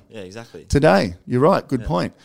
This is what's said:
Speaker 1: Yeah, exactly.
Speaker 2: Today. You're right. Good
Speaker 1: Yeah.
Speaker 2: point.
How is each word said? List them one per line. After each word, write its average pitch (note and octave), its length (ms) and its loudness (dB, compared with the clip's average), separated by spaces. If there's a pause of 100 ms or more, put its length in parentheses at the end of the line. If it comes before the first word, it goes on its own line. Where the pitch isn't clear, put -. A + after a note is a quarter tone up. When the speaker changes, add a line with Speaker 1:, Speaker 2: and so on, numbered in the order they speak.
Speaker 1:
Yeah, A2 120 -16
exactly. F#2+ 440 -18
Speaker 2:
Today. C#3+ 480 2 (140)
You're B2 140 0
right. E3 260 2
Good B2 140 -4
Speaker 1:
Yeah. - 60 -10
Speaker 2:
point. D#3 260 -4 (120)